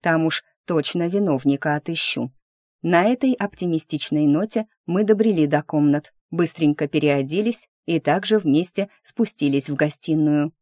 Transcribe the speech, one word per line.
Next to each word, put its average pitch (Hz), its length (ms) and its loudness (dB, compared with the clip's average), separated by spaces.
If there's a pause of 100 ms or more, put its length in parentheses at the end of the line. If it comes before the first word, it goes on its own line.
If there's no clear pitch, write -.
Там 165 260 2
уж - 180 -4 (220)
точно 170 420 -2
виновника 147 640 0
отыщу. 147 580 -4 (500)
На 175 240 4
этой 254 260 2
оптимистичной 160 920 -2
ноте 202 400 0 (200)
мы 180 160 0
добрели 208 440 4
до 147 160 0
комнат, 147 500 0 (180)
быстренько 156 560 0
переоделись 147 800 0 (180)
и 165 120 0
также 190 400 0
вместе 180 500 0 (140)
спустились - 680 -2
в 147 60 -4
гостиную. 151 880 0